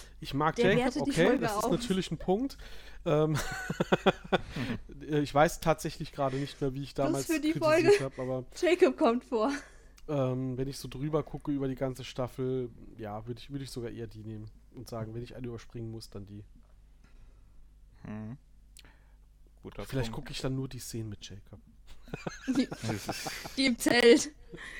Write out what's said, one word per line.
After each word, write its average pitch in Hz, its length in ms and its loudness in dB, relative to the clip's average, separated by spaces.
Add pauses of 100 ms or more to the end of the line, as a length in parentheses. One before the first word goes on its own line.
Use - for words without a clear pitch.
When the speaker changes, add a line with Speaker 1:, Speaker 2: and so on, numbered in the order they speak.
(200)
Speaker 1:
Ich - 140 -8
mag 151 220 2
Speaker 2:
Der 233 180 6
Speaker 1:
Jacob, 240 100 4
Speaker 2:
wertet 262 220 0
die - 40 2
Speaker 1:
okay, 170 140 6
Speaker 2:
Folge 254 180 6
Speaker 1:
das 214 160 0
ist 214 60 2
Speaker 2:
auf. 233 60 0
Speaker 1:
natürlich 190 400 0
ein 165 80 -4
Punkt. 220 400 0 (480)
Ähm, 156 300 4 (800)
<laughs> - 960 -4
äh, 151 100 2
ich 143 140 -2
weiß 156 260 6
tatsächlich 160 520 -2
gerade 135 260 -2
nicht 139 220 -6
mehr, 135 140 0
wie 139 80 -6
ich 127 120 -12
Speaker 2:
Bloß 139 120 2
Speaker 1:
damals - 200 0
Speaker 2:
für 320 140 2
die 302 120 2
Speaker 1:
kritisiert 320 420 6
Speaker 2:
Folge. 403 100 4
Speaker 1:
hab, - 140 -6
aber 254 260 -4 (120)
Speaker 2:
Jacob 330 400 6
kommt 240 280 4
vor. 233 280 0 (560)
Speaker 1:
ähm, 131 480 0
wenn 135 100 -2
ich 139 120 -8
so 131 100 -10
drüber 147 340 -2
gucke - 300 -6
über 139 160 0
die 131 60 -4
ganze 131 300 -4
Staffel, 127 680 -4 (260)
ja, 107 300 -8
würd 120 120 -8
ich, - 120 -16
würd 139 120 -6
ich 123 80 -10
sogar 120 200 -8
eher 110 160 -8
die 107 180 -14
nehmen 107 260 -10 (240)
und 123 140 -14
sagen, 110 260 -8
wenn 120 80 -8
ich 120 140 -14
eine 123 120 -10
überspringen 113 420 -10
muss, 113 180 -12
dann 101 180 -12
die. 101 160 -14 (1600)
Speaker 3:
Hm. 107 320 -10 (1300)
Guter 101 220 -12
Speaker 1:
Vielleicht 120 280 -4
Speaker 3:
Punkt. - 160 -8
Speaker 1:
guck - 60 -10
ich - 60 -8
dann 131 140 -2
nur 135 140 -4
die 127 100 -12
Szenen 110 320 -8
mit - 180 -12
Jacob. 98 320 -18 (960)
Speaker 2:
Die, 262 120 4 (440)
Speaker 3:
<laughs> - 440 -10
Speaker 2:
die 269 100 4
im 240 120 2
Zelt. 240 520 8 (500)